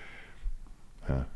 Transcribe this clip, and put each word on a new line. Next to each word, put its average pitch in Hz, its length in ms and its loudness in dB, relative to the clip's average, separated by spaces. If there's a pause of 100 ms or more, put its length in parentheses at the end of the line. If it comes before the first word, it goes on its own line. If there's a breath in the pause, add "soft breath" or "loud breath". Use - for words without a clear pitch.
(1080 loud breath)
uh, 67 140 6 (120)